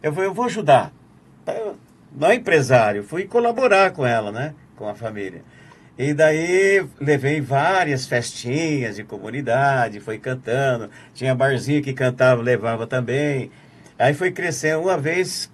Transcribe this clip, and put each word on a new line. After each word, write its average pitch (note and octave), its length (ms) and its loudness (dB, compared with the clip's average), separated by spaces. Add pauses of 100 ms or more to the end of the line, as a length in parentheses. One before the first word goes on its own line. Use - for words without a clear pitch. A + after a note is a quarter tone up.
Eu D3+ 100 -2
falei, F#3+ 160 -2
"Eu F#3+ 60 -4
vou A#3 100 -2
ajudar." G3 480 2 (540)
Eu, G#3+ 300 -8 (380)
não D3+ 160 2
empresário, C3+ 720 4
fui F3+ 200 -6
colaborar A#3 680 2
com D3 120 -4
ela, A2+ 260 0
né? C#3 240 -8 (220)
Com G#2+ 100 -12
a G#2 80 -8
família. G2+ 480 -10 (540)
E C3+ 160 -2
daí E3+ 720 4 (160)
levei C#3+ 400 2
várias C#3+ 640 0
festinhas B2 920 -4
de G#2 80 -12
comunidade, A#2 960 -2
foi A2 180 -8
cantando, B2+ 720 -4 (220)
tinha C3 240 -2
barzinho C3+ 480 0
que C3+ 80 -6
cantava, B2+ 500 2
levava A2+ 420 -2
também. B2+ 640 -4 (480)
Aí B2+ 160 4
foi F3+ 200 -2
crescendo, D#3 500 -2
uma F#3 160 0
vez F3 560 -4